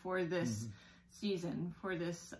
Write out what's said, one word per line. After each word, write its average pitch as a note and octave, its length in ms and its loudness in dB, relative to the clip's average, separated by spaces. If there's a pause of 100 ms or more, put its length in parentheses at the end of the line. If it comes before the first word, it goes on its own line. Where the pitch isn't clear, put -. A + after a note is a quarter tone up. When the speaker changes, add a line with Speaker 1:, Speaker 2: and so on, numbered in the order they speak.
Speaker 1:
for F#3 220 2
this B2+ 400 2
Speaker 2:
Mm-hmm. A2+ 60 -6 (400)
Speaker 1:
season, F3 720 0
for F#3 140 0
this, E3+ 440 -2